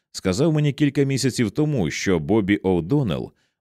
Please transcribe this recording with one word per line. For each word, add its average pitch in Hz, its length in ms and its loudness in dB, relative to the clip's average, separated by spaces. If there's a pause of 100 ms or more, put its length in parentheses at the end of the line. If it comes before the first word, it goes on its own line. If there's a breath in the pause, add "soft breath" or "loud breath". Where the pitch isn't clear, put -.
(120)
сказав 117 400 0
мені 147 200 2
кілька 143 300 0
місяців 127 480 0
тому, 147 400 0
що 95 280 0
Бобі 98 440 0
О'Доннелл 90 680 -2 (280)